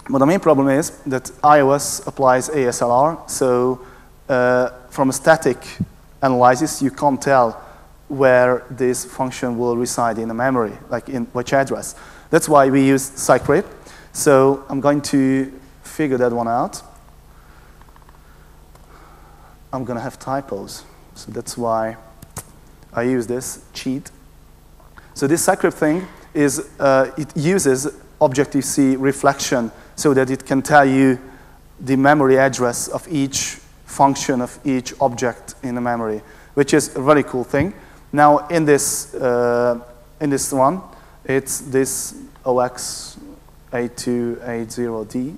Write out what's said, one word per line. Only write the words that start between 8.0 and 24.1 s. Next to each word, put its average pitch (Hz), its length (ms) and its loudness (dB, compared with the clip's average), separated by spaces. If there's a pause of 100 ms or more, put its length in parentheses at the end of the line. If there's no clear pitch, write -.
where 127 640 4
this 127 340 -2
function 127 520 -6
will 120 200 -2
reside 120 420 -2
in 113 100 -6
the 113 60 -8
memory, 120 380 0 (180)
like 117 180 -6
in 127 180 -6
which 123 280 -4
address. 127 400 -2 (360)
That's 160 180 2
why 139 200 6
we 135 180 4
use 135 240 2
Cycrypt. - 560 0 (460)
So 135 560 4
I'm 139 120 -6
going 143 220 0
to 135 480 0 (320)
figure 131 360 -4
that 123 140 0
one 117 160 -4
out. 127 340 -4 (3000)
I'm 131 120 -8
gonna 117 160 -8
have 127 180 -12
typos, 131 680 -10 (300)
so - 180 -18
that's 117 240 -12
why 113 400 -4 (960)
I 117 120 -2
use 123 220 -2
this 123 460 -8
cheat. - 380 -8 (1040)